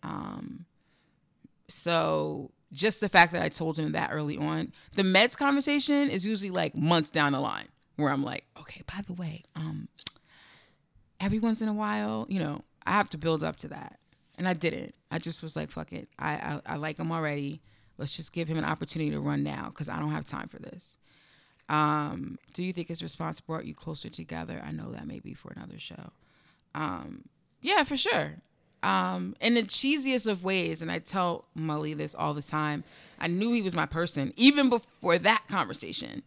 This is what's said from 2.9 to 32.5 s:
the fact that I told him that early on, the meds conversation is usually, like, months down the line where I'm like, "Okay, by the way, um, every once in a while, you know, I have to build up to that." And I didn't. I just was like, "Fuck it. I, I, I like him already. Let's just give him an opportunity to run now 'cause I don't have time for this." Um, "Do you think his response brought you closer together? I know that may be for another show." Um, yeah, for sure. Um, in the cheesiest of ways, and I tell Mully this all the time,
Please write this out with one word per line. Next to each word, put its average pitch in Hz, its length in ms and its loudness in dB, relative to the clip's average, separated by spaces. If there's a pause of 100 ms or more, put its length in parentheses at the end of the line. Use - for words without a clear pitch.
the 202 80 0
fact 175 240 10
that 170 100 0
I 160 60 2
told 160 300 -2
him 156 140 0
that 165 200 0
early 151 260 -2
on, 160 340 -2 (220)
the 196 80 2
meds 190 340 6
conversation 285 760 4
is 185 160 -2
usually, 202 240 -2
like, 170 240 0
months 160 360 4
down 147 220 4
the 135 80 0
line - 280 -4 (280)
where 147 140 2
I'm 139 140 0
like, 131 200 -6 (140)
"Okay, - 280 -16
by 196 200 -8
the 185 60 -10
way, 170 320 -8 (100)
um, 156 340 -6 (1300)
every 202 180 2
once 220 240 2
in 214 60 0
a 214 60 0
while, 214 560 -2
you 196 100 0
know, 147 220 -2 (240)
I - 60 0
have 202 180 4
to 160 80 -8
build 160 260 2
up 160 140 -2
to 156 100 -8
that." - 320 -14 (360)
And 185 120 0
I 185 60 4
didn't. 160 400 0 (160)
I 165 80 -2
just 165 240 -4
was 160 120 -10
like, 156 160 -4
"Fuck - 220 -10
it. 165 160 -10 (100)
I, 156 140 -2
I, - 340 -4
I 160 100 -4
like 156 220 -6
him 165 140 -2
already. 147 480 -4 (360)
Let's - 200 -4
just - 160 -4
give 165 160 -4
him 160 100 0
an 151 60 -2
opportunity 151 480 -2
to 147 80 -2
run 143 240 0
now 147 280 -6
'cause - 160 -8
I 156 120 -4
don't 151 100 -2
have 151 140 -4
time - 240 -6
for - 100 -18
this." - 400 -14 (680)
Um, 151 680 0 (140)
"Do 180 120 -4
you 185 80 -2
think 170 160 -6
his 165 160 -6
response 160 360 -6
brought 160 240 -6
you 156 100 -8
closer - 360 -8
together? 113 560 -8
I 76 60 -8
know - 180 -8
that - 160 -10
may - 140 -10
be - 140 -14
for - 200 -16
another - 240 -14
show." - 320 -14 (640)
Um, - 520 -6 (360)
yeah, 339 220 4
for 285 120 -4
sure. 156 380 0 (480)
Um, 180 580 0
in 233 140 4
the 233 80 4
cheesiest 269 640 2
of 190 180 0
ways, 170 380 2
and 165 80 -4
I 175 80 -2
tell 180 480 -2 (100)
Mully 151 400 -2
this 151 180 -4
all 151 200 0
the 147 80 -4
time, 151 400 -2 (380)